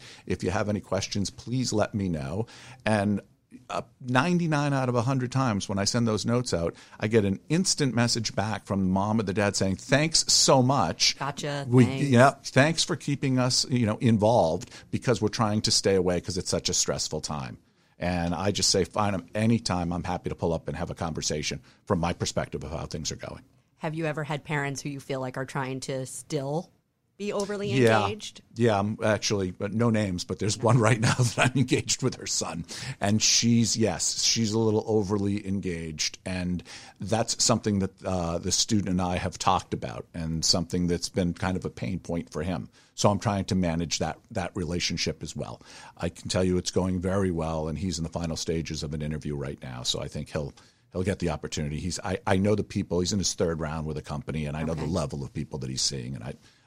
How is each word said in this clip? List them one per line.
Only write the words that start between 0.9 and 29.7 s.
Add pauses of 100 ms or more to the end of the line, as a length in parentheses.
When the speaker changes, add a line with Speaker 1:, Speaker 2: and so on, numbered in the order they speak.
Speaker 1:
please
let
me
know." (380)
And, (460)
uh, (180)
ninety-nine
out
of
a
hundred
times
when
I
send
those
notes
out, (260)
I
get
an
instant
message
back
from
the
mom
or
the
dad
saying,
"Thanks
so
much.
Speaker 2:
Gotcha.
Speaker 1:
We,
Speaker 2:
Thanks.
Speaker 1:
yeah, (140)
thanks
for
keeping
us,
you
know,
involved (220)
because
we're
trying
to
stay
away
'cause
it's
such
a
stressful
time." (400)
And
I
just
say,
"Fine,
I'm,
anytime
I'm
happy
to
pull
up
and
have
a
conversation (260)
from
my
perspective
of
how
things
are
going." (360)
Speaker 2:
Have
you
ever
had
parents
who
you
feel
like
are
trying
to
still (500)
be
overly
Speaker 1:
Yeah.
Speaker 2:
engaged? (140)
Speaker 1:
Yeah,
I'm
actually,
but